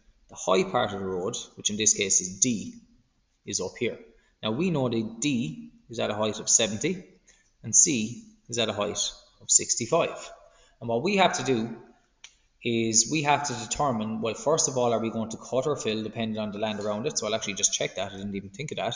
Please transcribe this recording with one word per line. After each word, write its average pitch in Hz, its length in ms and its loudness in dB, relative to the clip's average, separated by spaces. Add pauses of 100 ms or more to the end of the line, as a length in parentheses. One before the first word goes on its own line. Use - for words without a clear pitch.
(280)
The - 60 -20
high 190 300 4
part 117 280 0
of 98 60 -4
the 98 80 -6
road, 92 300 -2 (180)
which - 160 -4
in 107 60 -4
this 107 180 4
case 98 260 2
is 92 200 -6
D, 120 340 2 (720)
is 104 140 -4
up 92 180 -6
here. 107 200 -2 (440)
Now 110 80 -2
we 160 200 0
know 131 180 2
that 113 320 -4
D 143 500 -2 (200)
is 117 100 -6
at 110 100 0
a 107 40 -4
height 107 260 -2
of - 80 -6
seventy 117 560 2 (580)
and 113 140 0
C 120 480 4 (240)
is 117 100 -4
at 113 100 2
a 107 40 0
height 101 260 -2 (420)
of - 80 -8
sixty-five. - 840 2 (500)
And 120 80 -6
what 117 140 2
we 196 160 2
have 180 160 6
to 135 100 -2
do 113 320 0 (880)
is 113 460 4
we 151 140 0
have 143 240 4
to 131 60 -4
determine, 110 680 -2
well, 110 140 -2
first 147 340 2
of 127 100 -2
all, 120 140 4
are 110 80 2
we 113 100 0
going 110 200 -4
to 113 60 -8
cut - 300 -2
or 147 80 0
fill 110 300 -2
depending 110 340 -4
on 107 140 -4
the 104 60 -6
land 107 200 -2
around 104 300 -2
it? - 100 -4
So 110 80 -2
I'll 107 80 -2
actually 104 200 -2
just 98 200 2
check - 220 -2
that. 98 160 -6
I 98 40 -12
didn't 98 200 -6
even 98 140 -8
think - 200 -8
of 107 60 -8
that. 98 200 -2